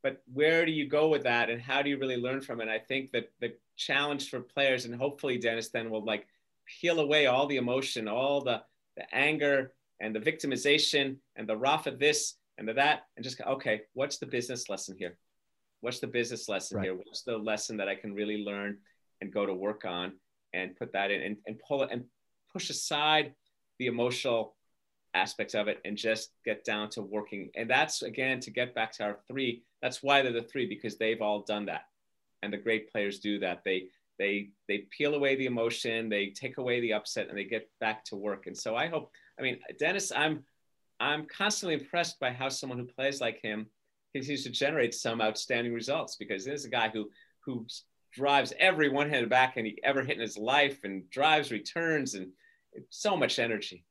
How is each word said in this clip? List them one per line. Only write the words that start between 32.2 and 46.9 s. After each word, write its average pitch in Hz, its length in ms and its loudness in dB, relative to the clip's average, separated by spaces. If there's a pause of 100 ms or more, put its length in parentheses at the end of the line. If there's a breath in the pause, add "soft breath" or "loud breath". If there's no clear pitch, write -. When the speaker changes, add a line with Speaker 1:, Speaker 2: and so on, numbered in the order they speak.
Speaker 1:
And 104 100 -4
the 101 60 -6
great 110 340 0
players 101 260 -2
do 104 220 0
that. 90 240 -2
They, 92 240 0 (300 loud breath)
they, 101 320 0 (180)
they 101 180 -2 (100)
peel 147 180 0
away 139 220 2
the 135 100 -2
emotion, 117 640 -2
they 101 220 0
take 135 280 -10
away 123 220 0
the 113 120 0
upset, 107 360 -2
and - 80 -8
they 101 80 -4
get 110 240 -4 (120)
back 110 260 -2
to 107 100 -10
work. 98 300 -4
And 92 100 -10
so 113 200 -2
I 143 100 0
hope, 156 240 -4 (280 soft breath)
I 120 40 -6
mean, 131 160 -2 (200)
Dennis, 190 340 0
I'm, 147 320 0 (560)
I'm 151 260 0
constantly 196 480 0
impressed 165 460 -2
by 127 100 2
how 127 180 -4
someone 135 300 -6
who 123 60 -4
plays 135 360 -2
like 117 220 -2
him 107 240 -4 (460)
continues 135 320 -4
to 123 60 -6
generate 139 440 2
some 117 260 -2
outstanding 117 520 0
results, 123 440 -4
because 98 280 -6
this 139 160 -4
is 131 60 -10
a 107 40 -10
guy 117 180 2
who, 110 220 -4 (300 soft breath)